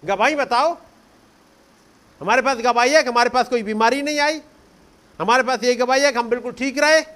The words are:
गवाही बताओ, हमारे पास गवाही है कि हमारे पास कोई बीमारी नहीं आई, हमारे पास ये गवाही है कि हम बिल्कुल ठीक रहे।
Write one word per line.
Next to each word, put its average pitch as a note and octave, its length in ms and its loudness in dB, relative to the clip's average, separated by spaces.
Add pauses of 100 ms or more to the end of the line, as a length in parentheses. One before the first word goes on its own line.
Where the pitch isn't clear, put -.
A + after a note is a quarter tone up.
गवाही G3 300 0
बताओ, C#4 440 -2 (1400)
हमारे A3+ 220 0
पास B3+ 160 -2
गवाही A#3+ 360 2
है D#4 80 6
कि B3 60 -2
हमारे A#3+ 220 2
पास A#3+ 180 0
कोई A#3+ 140 -2
बीमारी A3 400 0
नहीं D4 180 -4
आई, D4+ 220 -2 (800)
हमारे A3+ 220 2
पास A#3+ 220 -4
ये B3 100 2
गवाही B3+ 280 0
है C#4+ 100 2
कि A3+ 60 -4
हम A#3+ 100 -4
बिल्कुल A#3+ 240 -4
ठीक C4 260 -6
रहे। D4+ 240 4 (140)